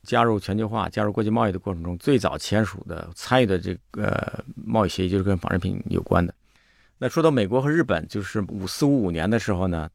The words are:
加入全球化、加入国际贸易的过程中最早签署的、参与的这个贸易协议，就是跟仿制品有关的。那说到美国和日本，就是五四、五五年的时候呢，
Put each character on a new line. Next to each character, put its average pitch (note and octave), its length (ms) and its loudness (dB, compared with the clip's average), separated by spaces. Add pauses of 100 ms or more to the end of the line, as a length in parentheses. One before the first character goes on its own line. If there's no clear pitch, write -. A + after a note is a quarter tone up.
加 A#2 200 2
入 A2+ 160 4
全 G2 180 -2
球 A2 100 -2
化、 G2+ 220 -4
加 G#2+ 140 -2
入 G#2 80 0
国 G#2+ 120 0
际 G#2 60 0
贸 A2+ 180 2
易 G2 40 0
的 F2+ 80 -4
过 G2 140 -4
程 E2 100 -8
中 F2+ 160 -6
最 C#3+ 180 4
早 D#2+ 180 0
签 G#2 300 0
署 - 220 -8
的、 E2 260 -10
参 - 300 2
与 - 20 4
的 F#2 140 2
这 F#2 180 -6 (140)
个 - 520 -2 (120)
贸 A2 300 0
易 E2+ 40 0
协 F#2 160 -2
议， F2+ 40 0
就 F#2+ 80 2
是 F#2+ 60 2
跟 F#2+ 140 2
仿 - 140 -4
制 F#2 80 2
品 F#2+ 200 -2 (100)
有 F2 120 0
关 F2 240 2
的。 E2+ 80 -4 (640)
那 B2+ 120 -2
说 E3 120 0
到 D#3 80 6
美 A#2+ 180 4
国 B2 140 2
和 C#3+ 80 0
日 D#3+ 140 2
本， E2 240 0
就 G#2 140 -4
是 G2 260 -6
五 F#2+ 180 -6
四、 A#2 200 -2
五 C#3 180 4
五 F2+ 80 0
年 E2 180 0
的 A2+ 80 2
时 A2 140 -2
候 F#2 160 0
呢， D#2+ 280 -2